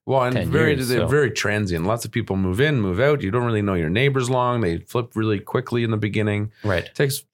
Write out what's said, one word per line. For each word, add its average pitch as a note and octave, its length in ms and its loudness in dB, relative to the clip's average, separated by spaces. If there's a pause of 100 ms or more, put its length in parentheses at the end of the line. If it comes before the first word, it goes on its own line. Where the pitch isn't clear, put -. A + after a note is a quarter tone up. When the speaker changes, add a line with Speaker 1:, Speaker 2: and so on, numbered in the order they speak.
Speaker 1:
Well, C3 200 2
and B2 120 0
Speaker 2:
ten F2 140 -2
Speaker 1:
very, D#3 240 4
Speaker 2:
years, B2+ 160 -2
Speaker 1:
they're B2 100 2
Speaker 2:
so. - 60 2
Speaker 1:
very C#3 240 2
transient. G2+ 560 0
Lots A2 180 -2
of A2+ 60 -10
people G#2 260 -2
move F#2+ 240 0
in, C#3+ 220 2
move F#2+ 180 0
out. C#3+ 220 2
You F#2+ 80 -2
don't A#2+ 160 0
really A2 160 0
know G2 100 0
your E2+ 160 0
neighbors B2+ 400 0
long. B2 320 0
They E2+ 200 0
flip - 360 -6
really A2 240 0
quickly A#2+ 420 -2
in A2+ 80 0
the A2 60 0
beginning. G#2+ 560 -2 (100)
Speaker 2:
Right. F#2 220 0
Speaker 1:
It - 100 -18
takes C3+ 200 0
Speaker 2:
It's - 200 -10